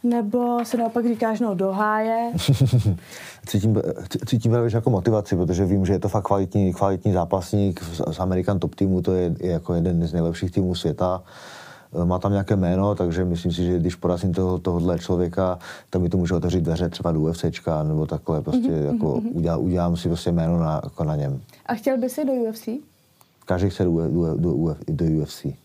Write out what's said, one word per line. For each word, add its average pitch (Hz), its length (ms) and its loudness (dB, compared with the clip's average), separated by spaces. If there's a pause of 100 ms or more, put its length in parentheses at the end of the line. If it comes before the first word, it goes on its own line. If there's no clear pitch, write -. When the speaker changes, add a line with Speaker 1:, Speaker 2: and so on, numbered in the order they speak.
Speaker 1:
nebo 240 600 0
si 240 120 -2
naopak 233 300 0
říkáš, 226 340 0
"No, 220 140 0
do 190 180 0
háje"? 220 640 0
Speaker 2:
<laughs> - 1080 0
Cítím, 104 360 2 (260)
cí-, - 180 -6
cítím 117 260 2
právě, 117 180 2
že 107 60 0
jako 117 140 2
motivaci, 101 460 2
protože 87 280 2
vím, 95 220 4
že 98 60 2
je 92 60 2
to 101 100 -2
fakt 101 160 -2
kvalitní, 98 500 2
kvalitní 98 380 0
zápasník 90 720 0
z, 82 200 -8 (120)
z 92 60 -10
American 92 380 0
Top 82 160 -4
Teamu, 92 280 2
to 95 100 0
je, 90 280 0
je 90 100 -2
jako 85 240 -2
jeden 85 320 2
z 76 60 -4
nejlepších 85 380 -2
týmů 92 240 0
světa. 92 480 -2 (800)
Má 87 140 2
tam 101 140 0
nějaké 101 240 2
jméno, 95 380 2
takže 90 300 0
myslím 87 280 0
si, 87 120 0
že 90 140 2
když 87 160 0
porazím 87 400 0
toho, 92 240 0
tohodle 87 400 0
člověka, 90 600 0 (320)
tak 92 120 0
mi 85 60 2
to 95 80 0
může 90 180 2
otevřít 87 260 2
dveře 82 280 0
třeba 85 240 -2
do 78 80 2
U 78 80 2
F 82 100 -2
Cčka 80 440 -2
nebo 76 240 0
takhle, 78 360 -2
prostě 254 280 0
Speaker 1:
Mhm, 76 160 0
Speaker 2:
jako 214 200 0 (100)
Speaker 1:
mhm, 220 100 -2
mhm. 240 100 -4
Speaker 2:
udělá-, 85 220 0
udělám 87 380 0
si 85 120 -4
prostě 85 240 -2
jméno 85 260 2
na, 78 260 0
jako - 200 -6
na 76 120 0
něm. 117 240 -2 (260)
Speaker 1:
A 240 80 -2
chtěl 262 240 -2
by 247 120 -2
si 302 140 -4
do 269 80 0
U 240 140 0
F 220 120 -6
C? 226 200 -8 (680)
Speaker 2:
Každý 92 240 0
chce 95 140 -2
do, 87 60 4 (180)
do, 82 280 0
do, 82 400 0 (120)
do - 160 0
U 78 180 2
F 71 120 -6
C. - 200 -8 (100)